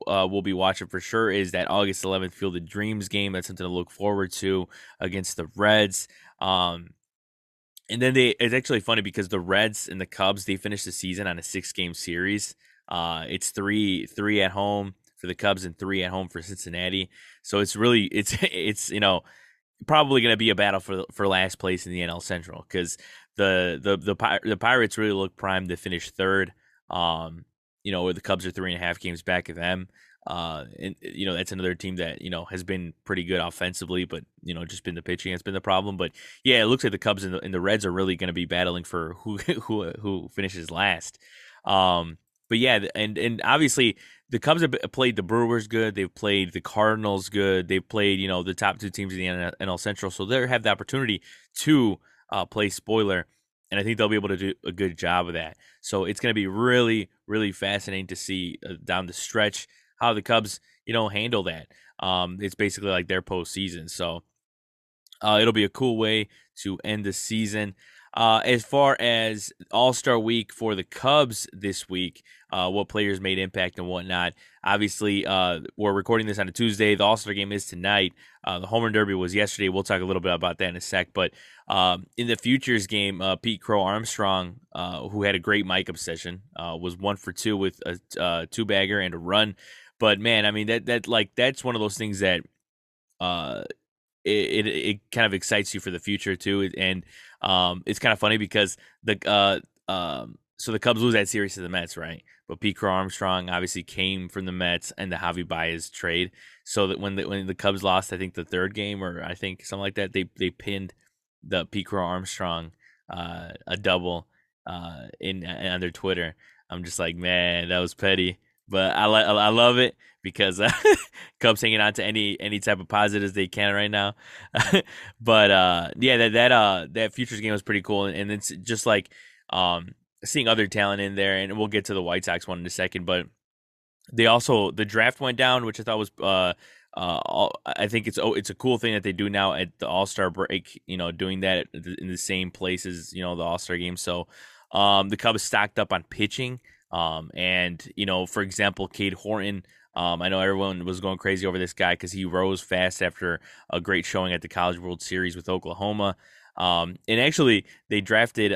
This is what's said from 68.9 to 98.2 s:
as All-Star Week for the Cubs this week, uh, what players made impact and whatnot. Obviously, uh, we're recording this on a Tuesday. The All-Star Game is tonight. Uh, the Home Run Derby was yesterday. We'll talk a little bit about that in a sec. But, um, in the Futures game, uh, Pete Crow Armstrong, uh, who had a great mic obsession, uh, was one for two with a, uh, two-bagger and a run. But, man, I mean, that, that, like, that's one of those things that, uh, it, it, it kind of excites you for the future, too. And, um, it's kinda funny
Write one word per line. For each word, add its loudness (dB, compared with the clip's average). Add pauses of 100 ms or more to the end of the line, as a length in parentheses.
as 0 (200)
All-Star 4
Week 0
for -2
the -4
Cubs 2
this -6
week, -4 (280)
uh, 0
what 0
players 0
made 0
impact -2
and -6
whatnot. -2 (300)
Obviously, 0
uh, 0 (160)
we're 0
recording 0
this -4
on -2
a -8
Tuesday. 2
The 2
All-Star 2
Game -4
is -4
tonight. 0 (300)
Uh, -4
the -8
Home 2
Run 0
Derby 2
was -2
yesterday. 0
We'll 0
talk 0
a -2
little 0
bit 0
about -2
that 0
in -8
a -10
sec. -2
But, 0 (360)
um, 2 (100)
in -2
the 2
Futures 0
game, -2
uh, 0
Pete -6
Crow 2
Armstrong, -2 (140)
uh, -8
who -4
had 2
a 0
great 2
mic 0
obsession, -10 (120)
uh, -8
was -6
one -2
for -10
two 0
with -2
a, -8
uh, 0
two-bagger 0
and -2
a -10
run. 0 (440)
But, 6
man, 4
I 4
mean, -2
that, 0
that, -2
like, 2
that's 2
one -2
of -2
those -2
things -6
that, 2 (800)
uh, -4 (600)
it, 0
it, 2
it -2 (120)
kind 2
of 0
excites -2
you -6
for -8
the -6
future, -2
too. 0
And, 0 (400)
um, 2
it's -4
kinda 4
funny 2